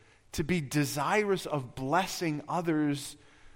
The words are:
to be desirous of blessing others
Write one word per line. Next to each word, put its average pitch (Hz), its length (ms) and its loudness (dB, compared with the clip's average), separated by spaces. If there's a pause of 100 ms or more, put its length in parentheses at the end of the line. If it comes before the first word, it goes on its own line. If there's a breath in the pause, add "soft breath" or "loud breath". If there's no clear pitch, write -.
(340 soft breath)
to 160 120 -2
be 175 160 2
desirous 151 840 0
of 131 300 -4
blessing 151 720 0
others 151 720 0 (380 soft breath)